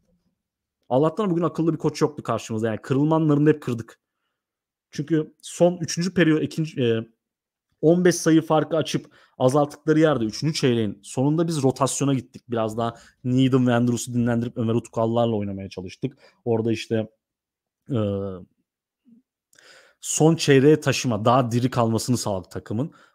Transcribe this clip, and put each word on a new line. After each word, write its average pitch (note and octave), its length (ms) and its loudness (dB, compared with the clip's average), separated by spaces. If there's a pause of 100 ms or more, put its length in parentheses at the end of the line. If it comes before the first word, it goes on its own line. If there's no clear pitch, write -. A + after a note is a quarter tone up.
(880)
Allah'tan D#3+ 400 0
bugün E3+ 140 0
akıllı D#3+ 300 -2
bir D3+ 40 -6
koç D3+ 240 -2
yoktu D3 220 -2
karşımızda. A2+ 440 -4
Yani A2 140 -4
kırılma D3 340 0
anlarını D3+ 340 4
hep D3 120 0
kırdık. - 380 -8 (920)
Çünkü D#3 500 -4
son F3+ 360 0
üçüncü F3 360 -6
periyot, D#3 300 2
ikinci, D3+ 400 -4
e, A2+ 240 0 (720)
on F3 240 4
beş E3+ 100 4
sayı D#3+ 260 2
farkı D3+ 360 0
açıp - 380 -6 (220)
azalttıkları D3 600 2
yerde C#3+ 260 2
üçüncü C#3 280 -4
çeyreğin A#2 500 0
sonunda D3+ 440 -2
biz D#3 160 -4
rotasyona C3+ 500 0
gittik. - 360 -8
Biraz A2+ 280 -4
daha A#2 180 -4 (280)
Needham B2+ 440 2
ve A#2+ 60 2
Andrews'u A#2+ 400 0
dinlendirip A#2+ 440 -2
Ömer A2+ 160 -2
Utkallarla A#2 640 0
oynamaya G2 340 -6
çalıştık. F#2+ 480 -10 (280)
Orada A2+ 260 0
işte, A2 380 -4 (800)
e, A#2 100 -2 (2000)
son D#3 340 2
çeyreğe D3 440 4
taşıma, A#2+ 460 -2
daha B2 260 2
diri A#2+ 180 -2
kalmasını A2+ 480 0
sağladı F#2+ 320 -6
takımın. A#2+ 420 -8 (240)